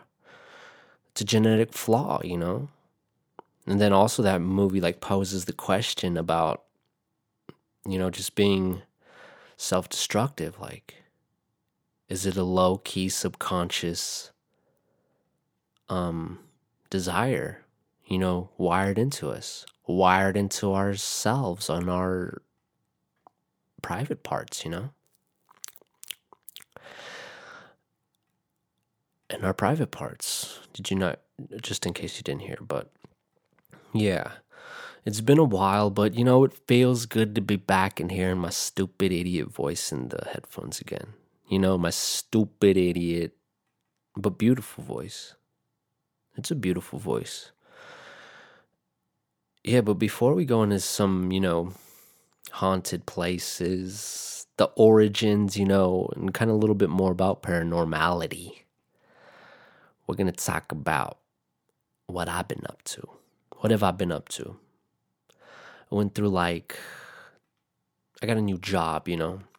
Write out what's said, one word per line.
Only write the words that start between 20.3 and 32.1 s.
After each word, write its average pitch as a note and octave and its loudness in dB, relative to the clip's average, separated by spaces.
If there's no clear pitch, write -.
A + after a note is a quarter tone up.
into G2 0
ourselves G2+ -2
on F2 -2
our F#2 -2
private F3 -6
parts, - -8
you D#3+ -8
know? C#3 -8
And - -6
our F#2+ 0
private C3+ 0
parts. - -8
Did - -10
you G2 0
not, F#2 0
just - -8
in F2+ 0
case - -10